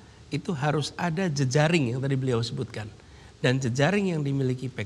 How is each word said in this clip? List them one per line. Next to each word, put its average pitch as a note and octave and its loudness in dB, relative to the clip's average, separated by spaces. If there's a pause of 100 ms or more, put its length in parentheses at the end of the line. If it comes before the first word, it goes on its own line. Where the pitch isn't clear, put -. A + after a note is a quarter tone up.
(300)
itu D#3+ -4
harus D3 -2
ada F3 -2
jejaring D3 2
yang C3+ -4
tadi C#3 -2
beliau C3 2
sebutkan. A#2 -6 (500)
Dan C3 2
jejaring D3+ 2
yang D#3 0
dimiliki C3 -2
P A2+ -6